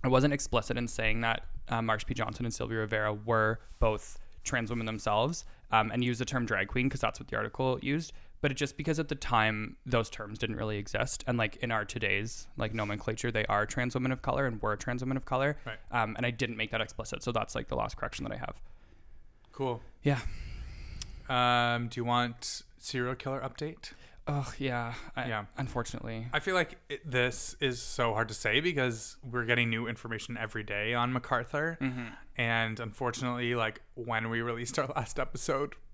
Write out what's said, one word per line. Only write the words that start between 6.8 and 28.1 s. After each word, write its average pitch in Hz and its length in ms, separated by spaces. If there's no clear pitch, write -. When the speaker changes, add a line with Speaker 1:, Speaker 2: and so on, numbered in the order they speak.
Speaker 1:
'cause 131 100
that's - 200
what - 100
the - 80
article 123 440
used. 151 300
But 147 100
it 135 40
just 139 200
because 151 240
at 156 80
the 147 80
time, 110 680
those 120 240
terms 107 300
didn't 117 160
really 107 240
exist. 110 480
And, 120 100
like, 110 200
in 117 140
our 107 140
today's, 104 640
like, 113 160
nomenclature, 110 580
they 110 140
are 104 220
trans 123 260
women 127 180
of 127 120
color 135 240
and 113 120
were 107 160
trans 123 280
women 131 120
of 131 100
color. 139 380
Speaker 2:
Right. 110 140
Speaker 1:
Um, 113 260
and 120 80
I 120 60
didn't 113 260
make 110 140
that 113 100
explicit. - 400
So 123 100
that's, 117 220
like, - 140
the - 80
last 53 220
correction - 280
that 53 80
I 52 40
have. - 220
Speaker 2:
Cool. 123 320
Speaker 1:
Yeah. 139 180
Speaker 2:
Um, 120 580
do 117 120
you 120 60
want 120 580
serial 127 360
killer 135 260
update? 147 520
Speaker 1:
Ugh, 143 300
yeah. 120 360
I, 127 120
Speaker 2:
Yeah. 107 180
Speaker 1:
unfortunately. 120 760
Speaker 2:
I 151 60
feel 185 160
like 175 220
it, 143 200
this 123 500
is 127 220
so 117 320